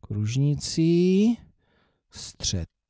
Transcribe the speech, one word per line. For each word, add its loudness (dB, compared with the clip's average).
kružnicí, 0
střed -8